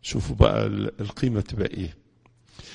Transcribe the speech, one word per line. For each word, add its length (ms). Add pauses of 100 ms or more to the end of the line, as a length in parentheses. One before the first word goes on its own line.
شوفوا 340
بقى 300
ال-، 360
القيمة 400
تبقى 260
إيه. 300 (760)